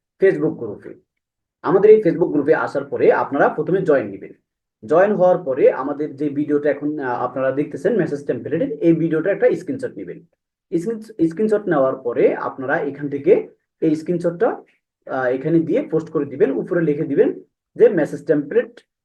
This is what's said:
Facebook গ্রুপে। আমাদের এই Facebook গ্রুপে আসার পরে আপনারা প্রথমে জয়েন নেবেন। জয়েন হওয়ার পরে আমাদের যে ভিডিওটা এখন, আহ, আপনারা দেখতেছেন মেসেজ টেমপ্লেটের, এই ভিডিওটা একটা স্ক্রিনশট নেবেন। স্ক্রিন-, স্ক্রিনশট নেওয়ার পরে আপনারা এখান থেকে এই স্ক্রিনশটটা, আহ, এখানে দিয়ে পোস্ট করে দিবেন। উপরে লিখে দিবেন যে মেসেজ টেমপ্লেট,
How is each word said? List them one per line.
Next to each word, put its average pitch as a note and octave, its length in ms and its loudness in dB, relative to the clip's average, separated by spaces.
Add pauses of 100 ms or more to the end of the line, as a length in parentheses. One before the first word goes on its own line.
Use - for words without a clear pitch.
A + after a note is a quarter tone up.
(200)
Facebook D#3+ 340 2
গ্রুপে। G2+ 400 -12 (680)
আমাদের F#3+ 280 6
এই G#3+ 120 8
Facebook D#3+ 300 0
গ্রুপে D3 220 2
আসার B2 300 -2
পরে A#2+ 280 2
আপনারা B2+ 360 0
প্রথমে E3 340 -2
জয়েন C3 260 2
নেবেন। F#2+ 240 -14 (540)
জয়েন F#3 280 4
হওয়ার F3+ 240 4
পরে E3 340 2
আমাদের C#3+ 440 -6
যে D3 120 -4
ভিডিওটা D3 420 0
এখন, D3 280 -4
আহ, B2 240 -4
আপনারা C3 280 -2
দেখতেছেন D3 460 -2
মেসেজ D#3 300 -2
টেমপ্লেটের, C#3 460 -4
এই E3+ 200 2
ভিডিওটা D#3 380 0
একটা E3 160 2 (100)
স্ক্রিনশট B2 400 -8
নেবেন। E2+ 280 -14 (540)
স্ক্রিন-, G3+ 500 -2
স্ক্রিনশট G#3 400 0
নেওয়ার C3+ 280 2
পরে C#3 380 0
আপনারা C3+ 440 -4
এখান C#3+ 300 -6
থেকে C#3+ 400 2 (320)
এই D#3+ 160 2
স্ক্রিনশটটা, F3 680 -2 (500)
আহ, C3 120 -2
এখানে C3+ 340 0
দিয়ে D#3+ 240 0
পোস্ট - 280 -4
করে D3 140 -2
দিবেন। D3 260 0
উপরে F3 320 -2
লিখে D3+ 220 -2
দিবেন F#3+ 360 0 (360)
যে G#3 120 6
মেসেজ D#3 380 -2
টেমপ্লেট, E3 540 0 (240)